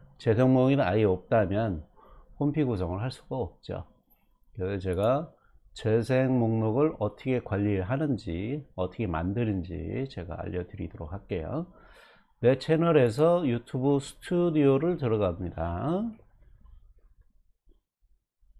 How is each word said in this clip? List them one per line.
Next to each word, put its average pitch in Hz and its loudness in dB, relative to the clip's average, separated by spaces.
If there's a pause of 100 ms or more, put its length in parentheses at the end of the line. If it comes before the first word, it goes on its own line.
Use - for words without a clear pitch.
(180)
재생 123 4
목록이 131 4
아예 104 2
없다면 98 0 (540)
홈피 147 0
구성을 92 -2
할 127 -4
수가 - -10
없죠. 92 -8 (680)
그래서 95 -4
제가 101 -2 (400)
재생 127 2
목록을 113 2
어떻게 123 -2
관리하는지, 101 -2
어떻게 92 -4
만드는지 92 -2
제가 85 -10
알려드리도록 90 -8
할게요. 98 -6 (760)
내 131 4
채널에서 160 4
유튜브 131 0
스튜디오를 156 2
들어갑니다. 98 -2 (2500)